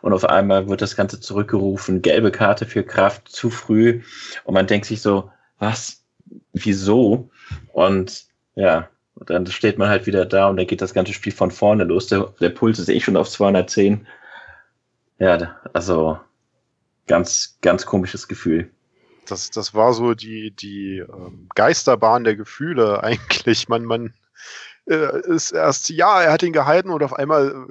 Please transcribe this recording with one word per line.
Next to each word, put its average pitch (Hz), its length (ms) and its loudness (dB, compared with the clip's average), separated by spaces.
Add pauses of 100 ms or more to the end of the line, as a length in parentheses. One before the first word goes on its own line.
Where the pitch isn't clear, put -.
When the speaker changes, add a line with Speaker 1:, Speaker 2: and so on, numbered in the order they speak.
Speaker 1:
und 101 120 0
auf 92 120 2
einmal 98 440 2
wird 98 120 -4
das 101 140 -4
Ganze 98 240 -4
zurückgerufen. 98 840 -2
Gelbe 98 280 2
Karte 101 360 0
für 101 160 -4
Kraft, - 460 -2
zu - 200 -6
früh. 117 520 2 (420)
Und 90 100 -6
man 95 140 4
denkt 101 180 0
sich 107 160 -8
so, 98 300 0 (260)
„Was? - 460 -6 (500)
Wieso?“ 104 760 2 (440)
Und 92 520 0 (300)
ja, 87 340 2 (260)
und - 160 -14
dann 90 160 -2
steht 101 320 -2
man 101 100 2
halt 98 160 0
wieder 95 200 0
da 98 240 4
und 95 80 0
dann 90 100 -2
geht - 140 -4
das 95 120 -6
ganze 95 200 -2
Spiel - 200 -8
von 90 180 0
vorne 104 320 2
los. 87 240 0
Der, 98 320 0
der 87 100 2
Puls 110 300 0
ist 85 100 -2
eh - 100 2
schon - 180 2
auf - 120 2
zweihundertzehn. 101 800 2 (1120)
Ja, 90 180 4
da, 82 180 -8 (180)
also 82 460 0 (880)
ganz, - 540 -2
ganz 90 240 2
komisches - 420 -4
Gefühl. 85 440 -4 (560)
Speaker 2:
Das, 95 240 -10
das 107 220 -8
war 113 200 4
so 117 200 0
die, 110 380 -10
die, 98 480 -12
ähm, 92 560 -18
Geisterbahn 117 680 4
der 110 120 2
Gefühle 110 680 -2
<laughs> - 0 -
eigentlich. - 680 -2
Man, 117 160 -2
man, 117 280 -4 (720)
äh, 156 420 0
ist 165 240 -2
erst, 160 380 0
ja, 180 320 2
er 165 120 4
hat 160 100 0
ihn 170 100 -2
gehalten 160 360 2
und 156 140 -2
auf 131 100 -2
einmal, 143 340 2 (240)